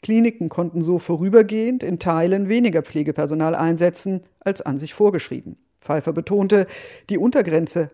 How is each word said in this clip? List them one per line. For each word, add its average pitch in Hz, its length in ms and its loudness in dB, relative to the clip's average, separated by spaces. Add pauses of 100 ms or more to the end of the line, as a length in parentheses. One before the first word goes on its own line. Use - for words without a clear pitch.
Kliniken 226 480 0
konnten 170 320 -4
so 170 160 0
vorübergehend 214 840 2
in 170 160 -4
Teilen 185 500 0
weniger 220 320 2
Pflegepersonal 151 720 -2
einsetzen, 175 680 0 (180)
als 196 240 -4
an 139 160 -4
sich 160 160 -12
vorgeschrieben. 175 640 -2 (220)
Pfeiffer 156 320 -4
betonte, 190 540 2 (460)
die 196 80 0
Untergrenze 170 760 0